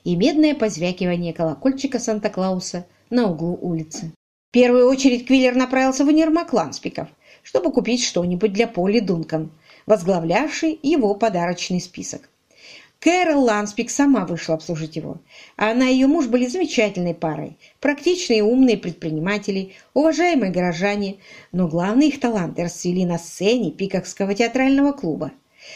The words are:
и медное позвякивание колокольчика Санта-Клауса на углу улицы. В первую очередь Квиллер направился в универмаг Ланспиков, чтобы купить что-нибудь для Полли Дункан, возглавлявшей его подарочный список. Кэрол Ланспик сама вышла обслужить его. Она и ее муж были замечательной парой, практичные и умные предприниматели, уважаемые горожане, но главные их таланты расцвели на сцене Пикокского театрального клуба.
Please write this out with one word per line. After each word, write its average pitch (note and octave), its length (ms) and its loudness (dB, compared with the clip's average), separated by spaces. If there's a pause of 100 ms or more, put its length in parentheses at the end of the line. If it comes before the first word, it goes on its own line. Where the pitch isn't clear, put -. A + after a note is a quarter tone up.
и F3 120 0
медное D4 400 2
позвякивание F3+ 800 -2
колокольчика A#3+ 640 -2
Санта-Клауса F#3+ 880 -4 (240)
на A#3 180 2
углу E3+ 320 -4
улицы. D#3+ 500 -6 (380)
В - 40 -4
первую B3 360 6
очередь C4 380 2
Квиллер B3+ 280 4
направился C4 480 2
в C#4 40 2
универмаг D#4+ 440 2
Ланспиков, - 580 -4 (340)
чтобы - 280 0
купить A#3+ 320 0
что-нибудь F3+ 500 -2
для A3 120 0
Полли G3+ 340 0
Дункан, D#3+ 520 -4 (340)
возглавлявшей G3 960 0
его C4+ 320 2
подарочный F3+ 640 -2
список. - 480 -12 (720)
Кэрол E4 440 2
Ланспик G#3 480 -2
сама C4+ 340 2
вышла E3 300 -4
обслужить D#3 400 -8
его. D#3 240 -10 (360)
Она A#3 320 0
и B3+ 60 4
ее C4 140 4
муж D4+ 180 2
были B3 220 0
замечательной G#3+ 640 0
парой, D#3 420 -6 (240)
практичные C#4 600 0
и - 20 2
умные A#3+ 340 4
предприниматели, F#3 960 -4 (200)
уважаемые D4+ 580 2
горожане, F#3+ 640 -2 (340)
но F3 160 0
главные G3 420 2
их C#4 100 -4
таланты G3+ 440 -2
расцвели F3+ 420 -2
на E3+ 140 -2
сцене G3+ 520 -2
Пикокского F#3+ 640 -4
театрального C4 600 2
клуба. D3+ 380 -6 (440)